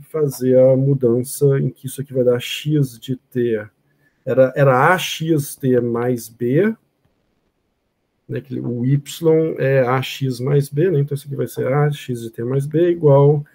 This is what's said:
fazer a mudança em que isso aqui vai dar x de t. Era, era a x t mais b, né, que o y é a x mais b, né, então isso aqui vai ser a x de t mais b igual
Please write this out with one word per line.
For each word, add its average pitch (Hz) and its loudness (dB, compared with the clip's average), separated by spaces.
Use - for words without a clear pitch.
fazer 127 0
a 131 6
mudança 135 0
em 143 -2
que - -12
isso 131 -10
aqui 127 -14
vai 127 0
dar 123 2
x 139 -2
de 127 -8
t. 113 -4
Era, 127 2
era 143 4
a 185 2
x 160 -4
t 127 0
mais 120 -4
b, 160 0
né, 123 -10
que 127 -10
o 123 -6
y 160 0
é 135 2
a 127 0
x 127 -6
mais 143 0
b, 156 0
né, 147 2
então 143 -2
isso 139 -8
aqui 139 -10
vai 127 -4
ser 123 -4
a 143 2
x 123 -8
de 113 -10
t 117 -10
mais 135 -2
b 165 0
igual 147 4